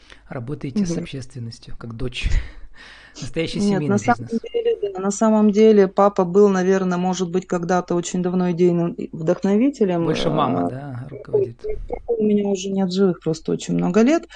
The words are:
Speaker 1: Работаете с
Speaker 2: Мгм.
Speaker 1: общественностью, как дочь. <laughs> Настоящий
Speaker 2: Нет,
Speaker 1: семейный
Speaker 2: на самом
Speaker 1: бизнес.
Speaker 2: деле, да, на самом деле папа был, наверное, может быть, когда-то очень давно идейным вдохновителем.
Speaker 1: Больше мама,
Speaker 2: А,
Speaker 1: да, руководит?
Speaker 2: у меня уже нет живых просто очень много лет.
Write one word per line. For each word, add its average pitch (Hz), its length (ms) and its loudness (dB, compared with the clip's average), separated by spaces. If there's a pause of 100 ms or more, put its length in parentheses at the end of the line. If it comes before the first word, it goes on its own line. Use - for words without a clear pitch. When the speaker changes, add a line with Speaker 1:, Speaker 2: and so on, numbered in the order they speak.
(280)
Speaker 1:
Работаете 147 580 -4
с 170 100 -4
Speaker 2:
Мгм. - 20 -4
Speaker 1:
общественностью, 127 800 -10
как 117 180 -12
дочь. 123 340 -4
<laughs> - 880 -4
Настоящий - 400 -4
Speaker 2:
Нет, - 0 -
Speaker 1:
семейный 196 280 2
Speaker 2:
на 202 100 2
самом 240 200 0
Speaker 1:
бизнес. 233 240 -6
Speaker 2:
деле, 466 360 -2 (160)
да, 185 60 -6
на 196 100 0
самом 214 420 4
деле 208 340 6
папа 196 380 2
был, 196 240 6
наверное, 185 480 2
может 180 340 -2
быть, 180 160 -2
когда-то 175 480 -2
очень 175 280 -2
давно 180 280 0
идейным 170 460 2 (160)
вдохновителем. 185 920 0
Speaker 1:
Больше 160 260 0
мама, 143 340 0
Speaker 2:
А, 87 40 -2
Speaker 1:
да, 131 420 -10
руководит? - 580 -4 (400)
Speaker 2:
у 453 160 -2
меня 208 240 2
уже 196 220 -4
нет 190 220 0
живых 185 280 2
просто 160 320 -4
очень 170 220 -4
много 180 280 2
лет. 330 340 2